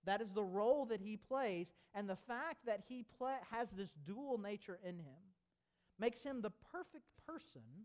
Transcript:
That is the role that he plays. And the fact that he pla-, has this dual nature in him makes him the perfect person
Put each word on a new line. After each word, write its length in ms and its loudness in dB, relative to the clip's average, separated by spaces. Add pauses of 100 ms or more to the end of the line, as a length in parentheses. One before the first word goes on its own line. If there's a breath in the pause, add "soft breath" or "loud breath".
That 160 4
is 100 -2
the 140 2
role 420 6
that 140 0
he 160 -4
plays. 560 0 (220 soft breath)
And 120 0
the 120 0 (100)
fact 380 -2
that 200 2
he 200 -8 (100)
pla-, 340 0
has 200 0
this 240 -4 (120)
dual 320 0
nature 440 -4
in 160 -4
him 240 -12 (760)
makes 240 2
him 200 -2
the 100 0 (180)
perfect 360 -8 (200)
person 360 -12 (220)